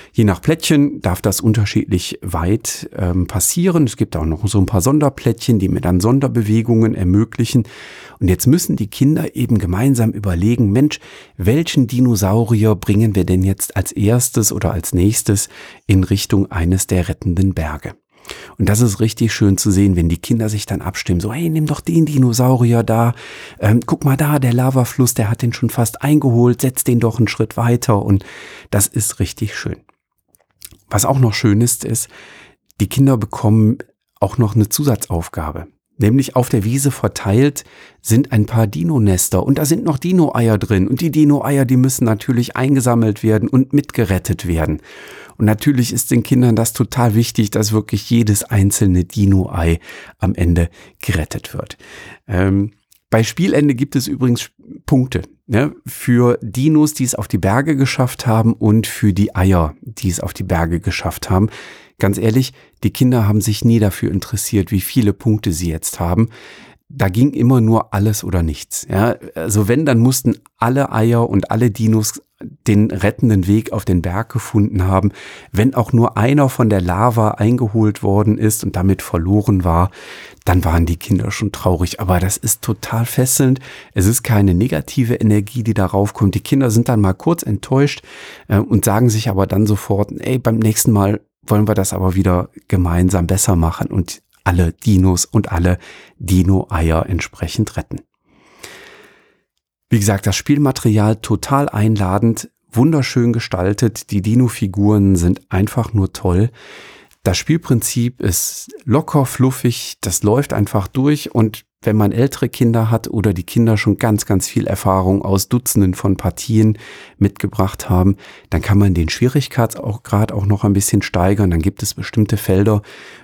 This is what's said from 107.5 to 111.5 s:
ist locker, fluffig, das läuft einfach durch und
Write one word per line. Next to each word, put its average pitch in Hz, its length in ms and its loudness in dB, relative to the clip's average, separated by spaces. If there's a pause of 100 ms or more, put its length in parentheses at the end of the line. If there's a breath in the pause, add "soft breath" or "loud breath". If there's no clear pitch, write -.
ist - 480 -4 (160)
locker, 143 420 0
fluffig, - 720 -2
das 95 220 -4
läuft 113 300 0
einfach 104 360 -2
durch 147 460 -2
und 110 300 0 (180)